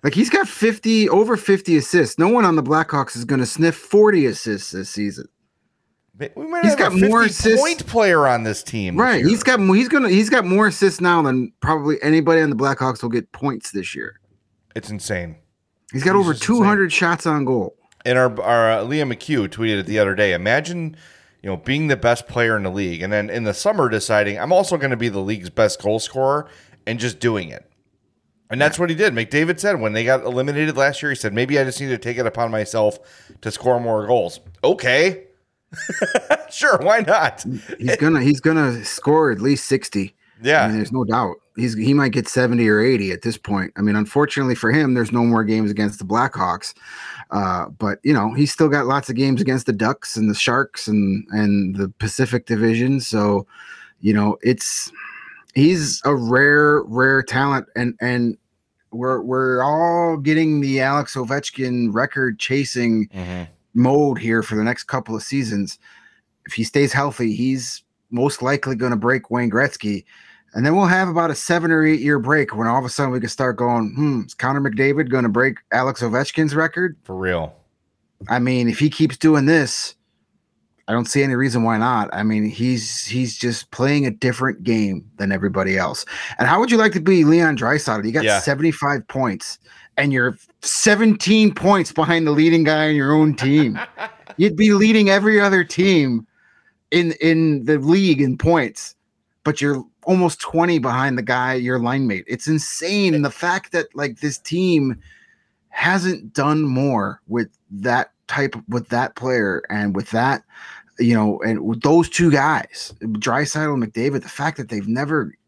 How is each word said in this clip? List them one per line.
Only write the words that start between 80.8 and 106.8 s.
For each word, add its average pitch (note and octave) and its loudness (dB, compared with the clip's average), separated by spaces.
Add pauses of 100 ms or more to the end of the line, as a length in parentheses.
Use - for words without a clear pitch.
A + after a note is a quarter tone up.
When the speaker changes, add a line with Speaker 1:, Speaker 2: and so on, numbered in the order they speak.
Speaker 1:
I G#2+ 0
don't A#2 0
see C#3 0
any C3+ 0
reason B2 0
why A2+ 2
not. A2+ 0
I G2 -6
mean, G#2+ 0
he's, A2+ -4
he's A#2+ -4
just A#2+ -4
playing C#3 0
a B2+ -2
different B2 -2
game G2+ -2
than G2 -2
everybody F#2+ -2
else. D2+ -4 (340)
And B2 0
how E3+ 4
would A#3+ 0
you A#3 4
like A3 4
to F#3 -2
be E3+ 4
Leon D#3 4
Draisaitl? A#2 -2
You A2+ -2
got C#3 0
Speaker 2:
Yeah. G2+ 4
Speaker 1:
seventy-five C#3+ -2
points, B2 -4 (380)
and C#3 0
you're B2 0 (240)
seventeen G#3+ 4
points F#3 2
behind D#3+ 0
the D3 2
leading E3 4
guy D#3 2
on D3+ 2
your C#3+ 2
own D#3 4
team. C3+ 2 (300)
Speaker 2:
<laughs> - -20
Speaker 1:
You'd F#3 2
be G#3 4
leading G#3+ 4
every G3+ 4
other F#3+ 4
team D3 2 (640)
in, E3 2 (100)
in D#3+ 2
the D3 2
league D#3+ 4
in C#3 2
points, D#3+ 0 (500)
but D3+ -2
you're C#3 -2 (220)
almost F3+ 2
twenty E3+ 0
behind B2+ 0
the B2 -4
guy, B2+ -2
your B2+ -2
line B2+ 0
mate. G2 -4
It's B2 -8
insane. D#3+ 0
The C#3+ 0
fact F3+ -4
that, E3 -2
like, C3+ -6
this D3 -4
team D#3+ 0 (680)
hasn't F3+ -4
done D3+ 0
more B2+ -2